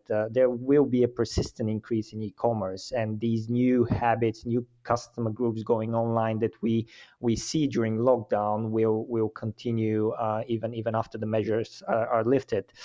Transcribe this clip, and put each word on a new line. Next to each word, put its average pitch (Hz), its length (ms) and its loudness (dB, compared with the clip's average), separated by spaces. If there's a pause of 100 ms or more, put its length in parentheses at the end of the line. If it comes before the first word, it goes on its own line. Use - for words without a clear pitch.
(120)
uh, 107 180 0
there 127 200 4
will 131 360 4
be 123 180 4
a 120 40 4
persistent 117 640 -2
increase 110 440 -4
in 107 80 -8
e-commerce, 104 720 -4
and 110 260 -2
these 113 300 0
new 123 340 4
habits, 113 640 0
new 120 200 -2 (180)
customer 117 460 -2
groups 113 340 -2
going 113 300 0
online 113 460 0
that 110 220 0
we, 113 260 0 (320)
we 117 160 0
see 151 320 -2
during 113 300 0
lockdown 113 720 0
will, 110 380 2
will 113 220 0
continue, 110 840 -2
uh, 110 360 -2
even, 113 260 -4
even 113 220 -4
after 113 220 -2
the 110 80 -4
measures 110 640 -2
are, 117 180 2
are 120 160 2
lifted, 120 480 0 (140)